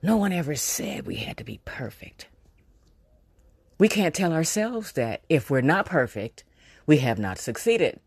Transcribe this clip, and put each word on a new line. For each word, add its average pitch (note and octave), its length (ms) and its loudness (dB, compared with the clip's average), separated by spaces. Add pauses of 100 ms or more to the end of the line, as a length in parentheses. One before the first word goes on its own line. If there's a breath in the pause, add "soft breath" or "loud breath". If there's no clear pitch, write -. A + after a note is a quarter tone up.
No G#3+ 140 4
one G3+ 160 2
ever D3+ 220 -2
said - 520 -6
we - 100 -6
had A2 220 -8
to G#2+ 60 -14
be A2+ 200 -12
perfect. - 640 -14 (1500)
We G#3 100 6
can't G3 260 2
tell F3+ 180 0
ourselves G#3+ 600 -2
that A2+ 360 -4
if D3+ 220 2
we're C3+ 100 4
not E3+ 260 2
perfect, A#2+ 580 -2 (420 soft breath)
we D3+ 120 8
have B2 200 0
not F#2 200 -4
succeeded. G3+ 680 0